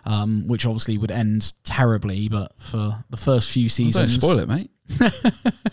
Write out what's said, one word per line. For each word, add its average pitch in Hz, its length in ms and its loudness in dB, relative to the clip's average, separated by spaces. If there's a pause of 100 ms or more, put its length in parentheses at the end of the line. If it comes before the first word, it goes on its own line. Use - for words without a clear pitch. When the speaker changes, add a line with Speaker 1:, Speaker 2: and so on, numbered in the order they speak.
Speaker 1:
um, 107 440 -2
which 120 180 0
obviously 110 320 -2
would 101 120 -2
end 107 420 0 (120)
terribly, 104 640 0
but 104 300 -4
for 107 500 -6
the 120 80 -12
first 127 340 2
few 123 140 2
Speaker 2:
Well, 117 60 2
Speaker 1:
seasons 117 480 2
Speaker 2:
don't - 20 2 (100)
spoil 151 100 4
it, 76 80 -4
mate. 151 220 -4 (200)
Speaker 1:
<laughs> 233 200 4 (640)